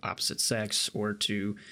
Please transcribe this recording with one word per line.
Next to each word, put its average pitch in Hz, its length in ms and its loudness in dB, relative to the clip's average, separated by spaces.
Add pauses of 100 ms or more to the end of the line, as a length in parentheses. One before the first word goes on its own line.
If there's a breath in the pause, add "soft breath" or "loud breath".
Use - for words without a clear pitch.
opposite - 380 -2
sex, 107 540 2
or 104 200 0
to, 104 420 0 (160 loud breath)